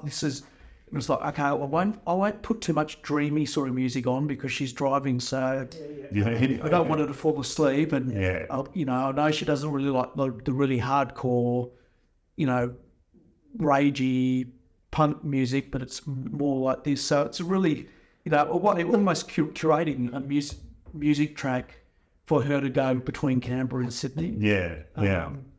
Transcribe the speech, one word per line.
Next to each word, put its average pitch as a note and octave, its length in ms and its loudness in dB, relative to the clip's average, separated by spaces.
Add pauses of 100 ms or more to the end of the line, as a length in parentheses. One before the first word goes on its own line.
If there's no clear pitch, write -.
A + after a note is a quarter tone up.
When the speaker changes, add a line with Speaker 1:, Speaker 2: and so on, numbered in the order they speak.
Speaker 1:
this - 180 -6
is," C#3+ 180 -2 (480)
it - 60 -10
was C#3 140 -4
like, C#3 140 2
"Okay, D3 200 -4
I C#3+ 120 2
won't, C#3+ 520 0
I E3+ 60 0
won't G3+ 300 0
put A3+ 180 -2
too E3 140 0
much D3+ 260 -2
dreamy D3 460 0
sort C#3+ 240 -2
of B2 40 -2
music B2+ 320 0
on C3 200 0
because C3+ 260 -4
she's C3 220 -4
driving, C3+ 440 0
so C3 480 -2 (460)
Speaker 2:
Yeah, G#2 160 2
yeah. A#2 100 0
Speaker 3:
Yeah. C3 260 2
Speaker 1:
I D3+ 40 0
don't E3 180 4
want D#3 140 0
her D3 60 0
to C#3 80 -6
fall D3+ 260 0
asleep." D3 540 0
And, B2+ 180 0
Speaker 3:
Yeah. F#2 380 0
Speaker 1:
uh, C3+ 140 -4 (100)
you E3+ 100 -2
know, C3 80 -2 (160)
I C3+ 40 -2
know D3 180 2
she D3+ 160 -2
doesn't D3 240 0
really C#3 180 0
like B2+ 280 0
the, C3 280 -2
the C#3 80 0
really C3+ 280 2
hardcore, B2 920 0 (640)
you D#3 100 0
know, B2 280 0 (800)
ragey C3 920 2 (420)
punk D3+ 340 2
music, C3+ 480 0
but C3+ 100 -4
it's - 240 -12
more C#3+ 540 -2
like C3 240 -2
this. C#3 180 0
So C#3+ 200 2
it's - 180 -6
really, F3 480 0 (360)
you - 60 -4
know, D3 140 6
what, F3 400 2
almost G3+ 480 2
cu-, D#3+ 200 0
curating D3 600 0
a C3+ 60 -6
mus-, C#3+ 360 -2 (360)
music D3 440 2
track B2+ 440 -4 (460)
for D3 160 4
her C#3 180 2
to C#3 80 0
go C3 280 2
between B2+ 440 0
Canberra B2+ 440 -2
and - 80 -4
Sydney. D#3 460 -4
Speaker 3:
Yeah, F#2+ 380 2 (240)
yeah. F#2+ 260 2
Speaker 1:
Um, C#2+ 180 -10 (140)